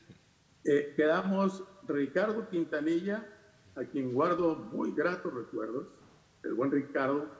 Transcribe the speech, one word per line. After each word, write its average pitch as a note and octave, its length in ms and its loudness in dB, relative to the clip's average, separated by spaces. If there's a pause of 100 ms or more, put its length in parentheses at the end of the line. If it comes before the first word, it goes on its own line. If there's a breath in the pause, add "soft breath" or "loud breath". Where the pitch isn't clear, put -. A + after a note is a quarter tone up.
(180)
<laughs> - 460 -20
eh, C#3+ 320 2
quedamos F#3+ 680 2 (240)
Ricardo F#3 640 0
Quintanilla, E3+ 800 0 (480)
a C3 80 -6
quien C3 280 -2
guardo E3 440 2
muy - 380 -4
gratos E3 400 0
recuerdos. A2+ 540 -6 (540)
El - 140 -4
buen C3+ 160 2
Ricardo C#3+ 560 0 (120)